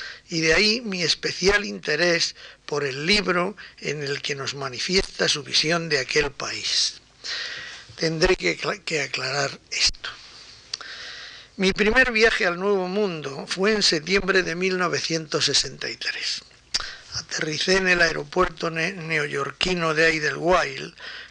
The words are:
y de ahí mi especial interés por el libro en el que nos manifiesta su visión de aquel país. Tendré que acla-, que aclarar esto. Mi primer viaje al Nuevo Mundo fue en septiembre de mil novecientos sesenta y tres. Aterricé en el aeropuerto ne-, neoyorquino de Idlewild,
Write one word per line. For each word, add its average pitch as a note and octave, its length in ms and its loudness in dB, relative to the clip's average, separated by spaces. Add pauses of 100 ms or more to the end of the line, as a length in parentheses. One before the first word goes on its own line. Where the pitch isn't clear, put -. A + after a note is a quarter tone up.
(280)
y E3 120 -2
de D#3+ 140 6
ahí G#3+ 260 4
mi F#3+ 220 -4
especial F3+ 640 2
interés E3+ 720 0 (280)
por C#3+ 200 -2
el C#3+ 220 -4
libro F#3 500 2 (220)
en D3 240 -6
el C#3+ 200 -4
que D3 120 -4
nos C3+ 200 -6
manifiesta C#3+ 720 -2
su D3+ 140 0
visión D#3+ 460 0
de D3+ 100 2
aquel C#3+ 320 0
país. - 680 -4 (960)
Tendré E3 400 2
que E3+ 200 0
acla-, F#3+ 280 -4
que D3+ 180 -2
aclarar C3+ 560 -4 (120)
esto. - 400 -2 (1500)
Mi F#3+ 160 2
primer A#3 380 4
viaje A3 360 4
al F3 120 0
Nuevo F#3+ 300 2
Mundo F3 600 -2
fue G3 240 2
en G#3 100 2
septiembre F#3 600 2
de E3 120 -2
mil F#3 240 0
novecientos D#3+ 680 0
sesenta - 460 0
y C3+ 60 -8
tres. - 460 -4 (720)
Aterricé D#3 640 0
en F#3+ 120 2
el F3+ 120 6
aeropuerto E3 680 2
ne-, E3 220 -2
neoyorquino D#3+ 1000 0
de D#3+ 200 6
Idlewild, D3 800 0 (360)